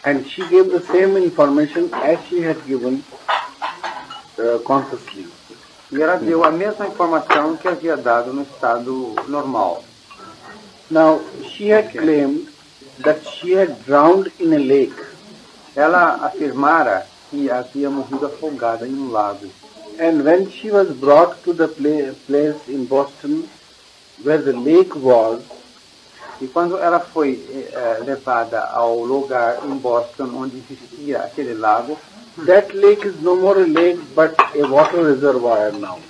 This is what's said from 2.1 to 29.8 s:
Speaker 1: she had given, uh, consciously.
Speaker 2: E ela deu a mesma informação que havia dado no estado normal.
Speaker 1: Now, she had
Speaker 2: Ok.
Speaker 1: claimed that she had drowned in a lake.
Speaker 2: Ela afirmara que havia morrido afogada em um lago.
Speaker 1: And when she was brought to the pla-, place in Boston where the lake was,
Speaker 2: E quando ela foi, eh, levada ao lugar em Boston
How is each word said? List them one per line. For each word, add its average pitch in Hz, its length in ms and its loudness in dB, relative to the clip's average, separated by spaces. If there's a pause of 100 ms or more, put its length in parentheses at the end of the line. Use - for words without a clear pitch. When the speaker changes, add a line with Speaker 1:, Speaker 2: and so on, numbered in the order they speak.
Speaker 1:
she 175 140 -2
had 160 240 -2
given, 131 380 -4 (1300)
uh, 117 260 -2
consciously. 127 640 -4 (640)
Speaker 2:
E 139 100 -4
ela 170 160 0
deu 165 260 0
a 160 80 4
mesma 202 360 -4
informação 156 680 -2
que - 100 -6
havia 160 300 -2
dado 120 360 0
no 143 100 -6
estado 123 720 -4 (120)
normal. 127 560 -4 (1040)
Speaker 1:
Now, 160 320 4 (300)
she 208 200 -4
had - 180 4
Speaker 2:
Ok. - 100 -12
Speaker 1:
claimed 151 480 0 (560)
that 151 220 2
she 180 280 -4
had 156 320 0
drowned 156 540 4
in 165 140 2
a 147 60 4
lake. 135 360 2 (800)
Speaker 2:
Ela 156 500 2
afirmara 143 800 0 (240)
que 143 200 -4
havia 131 400 -4
morrido 135 360 -6
afogada 120 600 -6
em 131 60 -8
um 135 180 -8
lago. 101 380 -4 (500)
Speaker 1:
And 165 240 2
when 185 260 4
she 220 220 -10
was 196 180 4
brought 143 540 4
to 175 100 -2
the 160 140 0
pla-, 139 460 -2 (120)
place 147 340 0 (100)
in 131 160 -6
Boston 139 640 -2 (760)
where 147 180 2
the 135 120 0
lake 160 420 4
was, 120 460 4 (1000)
Speaker 2:
E 131 60 -10
quando 175 300 -2
ela 170 240 2
foi, 147 320 -2 (400)
eh, 117 320 -4
levada 120 560 -2 (100)
ao 117 320 0
lugar 127 640 -2
em 139 100 -6
Boston 123 600 -2